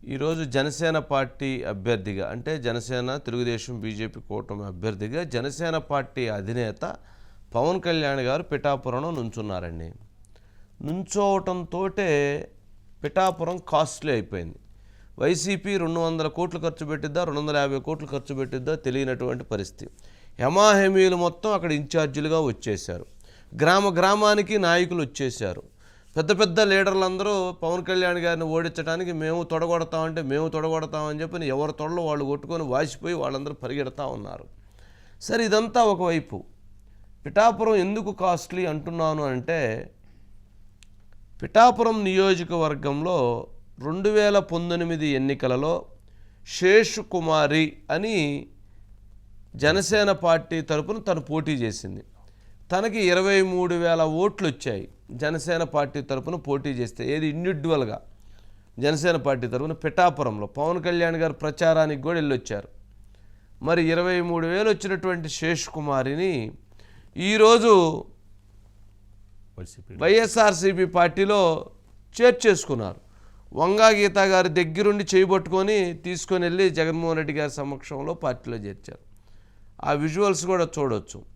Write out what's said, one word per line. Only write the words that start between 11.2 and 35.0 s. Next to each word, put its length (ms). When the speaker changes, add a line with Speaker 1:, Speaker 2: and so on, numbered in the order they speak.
Speaker 1:
పిఠాపురం 540
కాస్ట్లీ 540
అయిపోయింది. 460
వైసీపీ 580
రెండు 240
వందల 280
కోట్లు 320
ఖర్చు 260
పెట్టిద్దా, 380
రెండు 160
వందల 160
యాభై 240
కోట్లు 260
ఖర్చు 280
పెట్టిద్దా 400
తెలియనటువంటి 720
పరిస్థితి. 480
హెమాహెమీలు 800
మొత్తం 360
అక్కడ 200
ఇన్ఛార్జీలుగా 680
వచ్చేశారు. 680
గ్రామ 340
గ్రామానికి 640
నాయకులు 440
వచ్చేశారు. 600
పెద్ద 240
పెద్ద 200
లీడర్లందరూ 920
పవన్ 320
కళ్యాణ్ 340
గారిని 260
ఓడించడానికి 680
"మేము 300
తొడగొడతామంటే 800
మేము 260
తొడగొడతామని" 720
చెప్పని 260
ఎవరి 260
తొడలు 280
వాళ్ళు 240
కొట్టుకొని 380
వాసిపోయి 520
వాళ్ళందరూ 400
పరిగెడతా 520
ఉన్నారు. 380